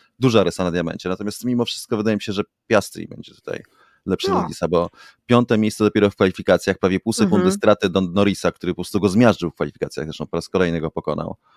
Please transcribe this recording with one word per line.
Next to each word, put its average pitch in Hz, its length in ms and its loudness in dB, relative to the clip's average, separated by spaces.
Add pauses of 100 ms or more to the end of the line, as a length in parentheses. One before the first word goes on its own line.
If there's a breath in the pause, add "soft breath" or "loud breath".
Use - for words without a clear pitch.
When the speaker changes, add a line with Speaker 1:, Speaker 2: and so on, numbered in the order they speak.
(180 soft breath)
Speaker 1:
duża 113 260 4
rysa 85 200 -2
na 90 60 0
diamencie. 85 380 -4
Natomiast 101 360 -8
mimo 120 200 0
wszystko - 320 -8
wydaje 107 200 0
mi 101 60 -6
się, 107 100 -8
że 98 100 -2 (240)
Piastri 87 420 -2
będzie - 260 -18
tutaj - 280 -12 (440 soft breath)
lepszy 95 240 0
Speaker 2:
No. 311 100 2
Speaker 1:
od - 60 -2
Disa, - 220 -4
bo 85 220 0 (360 loud breath)
piąte 120 320 4
miejsce 107 260 0
dopiero 101 260 4
w - 40 -10
kwalifikacjach, 95 640 2
prawie 92 220 0
pół 113 120 -4
sekundy 104 240 2
Speaker 2:
Mhm. 92 200 4
Speaker 1:
straty 104 320 2
do 90 120 0
Norrisa, 92 520 0
który 87 200 -6
po - 40 -6
prostu 87 240 -6
go 98 80 2
zmiażdżył 101 420 4
w - 40 -14
kwalifikacjach, 73 520 -8
zresztą 78 200 -10
po - 100 -6
raz 82 120 -6
kolejny 85 320 0
go 80 100 -4
pokonał. 82 460 -6 (200 soft breath)